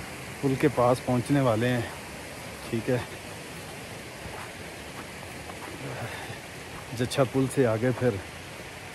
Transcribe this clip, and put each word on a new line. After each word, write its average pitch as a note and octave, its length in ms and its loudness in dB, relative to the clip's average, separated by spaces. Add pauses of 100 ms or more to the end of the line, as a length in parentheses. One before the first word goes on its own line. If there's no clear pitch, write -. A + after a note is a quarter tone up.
(420)
पुल C3+ 140 4
के D3 120 6
पास B2 320 6
पहुंचने B2+ 400 4
वाले A#2+ 260 6
हैं। B2 180 2 (880)
ठीक A2+ 180 0
है, B2 120 4 (4000)
जच्छा B2 300 4
पुल C3 240 4
से C3+ 160 6
आगे A#2 260 6
फिर A#2 300 2 (760)